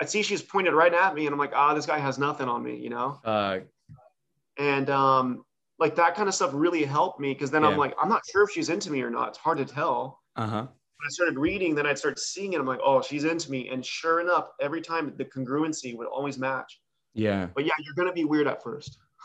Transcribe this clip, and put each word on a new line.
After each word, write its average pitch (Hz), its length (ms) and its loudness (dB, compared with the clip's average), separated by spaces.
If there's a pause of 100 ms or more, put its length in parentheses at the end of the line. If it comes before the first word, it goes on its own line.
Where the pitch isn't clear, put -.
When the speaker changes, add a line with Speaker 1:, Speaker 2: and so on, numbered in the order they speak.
Speaker 1:
I'd 147 80 -2
see 208 140 0
she's 202 200 -2
pointed 190 320 0
right 170 180 8
at 175 220 4
me, 151 120 -2
and 143 60 0
I'm 143 60 0
like, 139 160 -2
"Ah, 143 200 4
this 147 120 -2
guy 151 120 0
has 135 200 -2
nothing 143 300 -2
on 120 140 -2
me," 123 140 -6
you 123 140 -10
know? 127 340 -4
Speaker 2:
Uh, 101 360 2 (1000)
Speaker 1:
And, 139 320 2
um, 131 540 4 (340)
like, 151 180 2
that 170 180 4
kind 208 140 0
of 190 60 0
stuff 180 200 2
really 160 300 2
helped 147 360 0
me 139 140 -2
'cause 135 160 -4
then 156 140 4
I'm 151 80 6
Speaker 2:
Yeah. - 60 0
Speaker 1:
like, 135 220 0
"I'm 160 80 2
not 208 180 2
sure 202 180 4
if 202 60 2
she's 170 200 -2
into 180 200 -4
me 139 120 -2
or 120 80 -4
not. 123 180 -4
It's - 100 -12
hard 156 200 0
to 135 80 -2
tell." 135 560 -4 (120)
Speaker 2:
Uh-huh. 110 280 -2
Speaker 1:
When - 440 -14
I 143 40 -8
started 160 280 -4
reading, 175 360 0
then 147 120 0
I'd 143 120 0
start 139 200 -4
seeing 190 360 -6
it. 156 60 -2
I'm 131 60 -4
like, 131 160 -4
"Oh, 135 200 4
she's 143 220 -4
into 160 260 -2
me." 127 180 -6
And 127 160 -6
sure 165 360 0
enough, 170 280 0 (120)
every 143 200 -2
time 156 380 -6
the 131 80 -6
congruency 135 680 -4
would 117 100 -8
always 135 320 -6
match. 131 420 -6 (320)
Speaker 2:
Yeah. 101 420 0
Speaker 1:
But 143 120 -2
yeah, 165 120 2
you're 147 160 -14
gonna 175 200 0
be 170 100 0
weird 151 220 4
at - 160 -2
first. - 360 -12 (260)